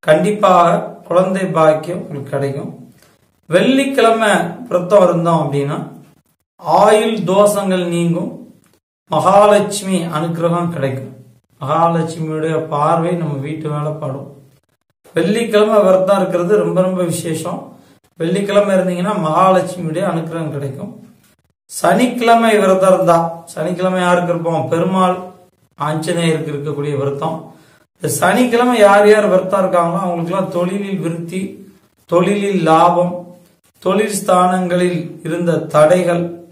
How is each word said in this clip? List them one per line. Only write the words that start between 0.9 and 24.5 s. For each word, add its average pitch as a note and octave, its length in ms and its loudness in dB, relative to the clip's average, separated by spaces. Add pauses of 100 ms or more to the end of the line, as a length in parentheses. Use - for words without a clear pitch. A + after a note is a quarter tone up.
குழந்தை F#3 360 0 (140)
பாக்கியம் D#3 460 0
உங்களுக்கு C#3 280 -12
கிடைக்கும். C#3 400 -6 (760)
வெள்ளிக்கிழமை A3+ 840 2 (380)
விரதம் F3+ 360 4
இருந்தோம் E3 360 2
அப்படின்னா C#3+ 360 -4 (1000)
ஆயுள் G#3+ 340 4 (160)
தோஷங்கள் G3 640 2
நீங்கும், E3+ 380 -2 (800)
மகாலட்சுமி F#3+ 920 2 (180)
அனுக்கிரகம் E3+ 560 -2
கிடைக்கும். C3+ 400 -6 (460)
மகாலட்சுமியுடைய D#3+ 960 -2 (180)
பார்வை E3 480 0
நம்ம C#3+ 240 -6
வீட்டு D#3 300 -8
மேல D3+ 260 -4
படும். C3+ 260 -10 (880)
வெள்ளிக்கிழமை G#3 720 0
விரதம் F#3+ 360 2
இருக்கிறது F3 300 -2 (120)
ரொம்ப E3+ 140 -2 (100)
ரொம்ப F#3 120 -4 (140)
விசேஷம். - 480 -8 (580)
வெள்ளிக்கிழமை G3+ 540 0
இருந்தீங்கன்னா F3+ 400 0 (100)
மகாலட்சுமியுடைய F3 840 0
அனுக்கிரகம் D#3+ 440 -6
கிடைக்கும். C#3 380 -10 (760)
சனிக்கிழமை A3+ 920 2
விரதம் F#3+ 340 2
இருந்தா, E3+ 220 2 (380)
சனிக்கிழமை F3+ 460 -4
யாருக்கு F3 320 0
இருப்போம்? E3 380 -2